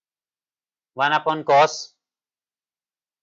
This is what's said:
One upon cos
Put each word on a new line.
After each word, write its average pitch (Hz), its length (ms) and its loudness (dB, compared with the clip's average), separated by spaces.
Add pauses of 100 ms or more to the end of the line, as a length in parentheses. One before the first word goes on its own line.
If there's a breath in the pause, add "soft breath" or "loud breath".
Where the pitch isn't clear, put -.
(960)
One 139 160 -2
upon 156 320 -4
cos 151 320 2 (1500)